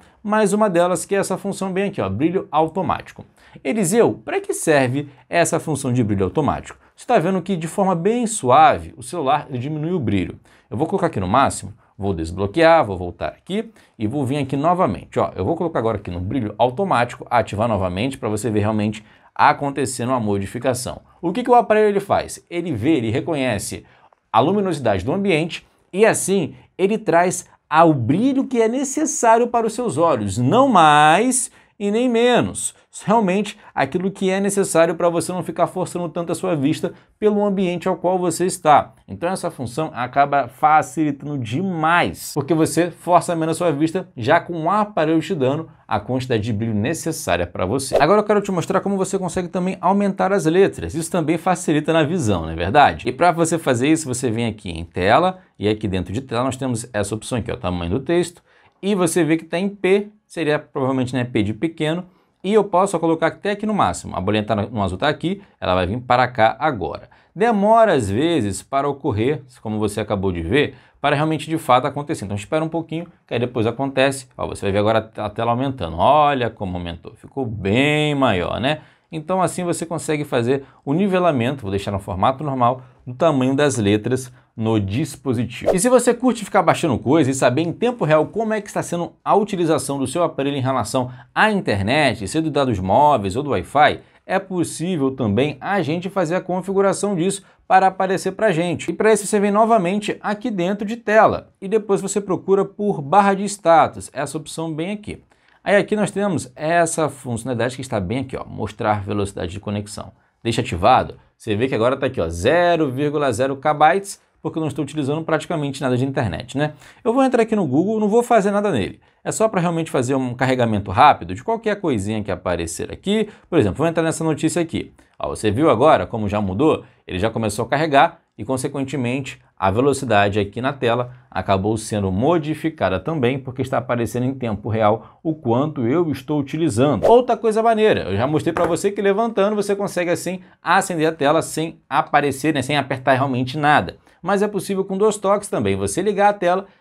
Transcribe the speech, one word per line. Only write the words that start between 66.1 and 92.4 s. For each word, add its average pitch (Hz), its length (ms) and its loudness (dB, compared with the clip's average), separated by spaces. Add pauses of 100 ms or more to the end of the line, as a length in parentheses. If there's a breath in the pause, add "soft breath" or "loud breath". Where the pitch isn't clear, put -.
cá 113 320 2
agora. 98 520 -4 (260 soft breath)
Demora 214 560 4
às 123 180 2
vezes 113 540 0
para 139 240 -2
ocorrer, 139 540 -2 (200)
como 107 160 -6
você 107 220 -2
acabou 98 320 -2
de 85 100 -4
ver, 110 340 0 (260 loud breath)
para 143 160 2
realmente 156 320 -2
de 160 80 -2
fato 127 280 2
acontecer. 143 380 -6
Então 101 140 -6
espera 156 260 -4
um 160 60 -4
pouquinho, 165 380 -6 (200)
que - 60 -8
aí 123 80 -2
depois 120 260 -2
acontece. 135 680 -2
Ó, 85 100 -4
você - 200 -10
vai 98 40 0
ver 98 60 0
agora 110 400 0
a 107 120 -6
tela 117 220 -2
aumentando. 120 460 -4
Olha 135 520 2
como 92 280 -8
aumentou, 85 380 -10
ficou - 300 -10
bem 139 680 0
maior, 101 460 0
né? 151 180 -2 (320 soft breath)
Então 165 300 -4
assim 175 240 -2
você 175 200 -2
consegue 156 380 -4
fazer 135 400 0 (220 loud breath)
o 143 80 -2
nivelamento, 160 720 0
vou 98 80 -6
deixar 98 200 -4
no 98 80 -2
formato 107 420 -2
normal, 127 420 0 (220 loud breath)
do 127 80 -12
tamanho 135 420 2
das 139 220 2
letras 110 540 0 (240 soft breath)
no 110 240 0
dispositivo. 117 920 -2
E 185 60 2
se 226 100 2
você 247 240 4
curte 240 300 0
ficar 220 180 2
baixando 165 380 2
coisa 135 320 4
e - 20 -2
saber 131 280 2
em 170 100 -2
tempo 240 320 -2
real 156 240 4
como 214 260 -4
é 214 80 -2
que 208 60 -14
está 165 160 -6
sendo 175 300 -6 (100)
a 147 100 0
utilização 170 640 0
do 135 80 -2
seu 131 160 -2
aparelho 139 360 -2
em 127 40 -4
relação 127 480 -2 (240 loud breath)
à 196 160 2
internet, 120 800 0
seja 156 140 -2